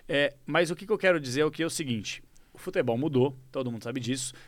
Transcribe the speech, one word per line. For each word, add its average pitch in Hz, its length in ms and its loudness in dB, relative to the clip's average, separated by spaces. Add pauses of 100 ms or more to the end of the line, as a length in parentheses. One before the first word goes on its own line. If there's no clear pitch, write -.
É, 143 280 2 (100)
mas 160 260 2
o 175 60 -4
que - 100 -16
que 208 60 -2
eu 202 60 2
quero 185 200 4
dizer 135 220 0
é 151 60 4
o 151 40 0
que 156 120 -4
é 165 40 2
o 160 40 -4
seguinte. 120 520 -4 (300)
O - 60 -20
futebol 127 400 0
mudou, 135 360 2 (160)
todo 127 220 -4
mundo 110 100 -8
sabe 123 180 -6
disso. 127 340 -4 (140)